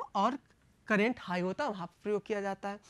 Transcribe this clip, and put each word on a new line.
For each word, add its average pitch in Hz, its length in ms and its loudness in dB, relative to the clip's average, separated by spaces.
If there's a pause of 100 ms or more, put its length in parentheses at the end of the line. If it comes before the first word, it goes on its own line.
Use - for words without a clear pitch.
(160)
और 226 240 2 (480)
करंट 214 320 4
हाई 180 220 -2
होता 190 220 0
है, 277 60 0
वहाँ 185 180 -6
पर - 160 -20
प्रयोग 208 220 0
किया 208 160 -2
जाता 196 280 -4
है। 202 100 -8 (100)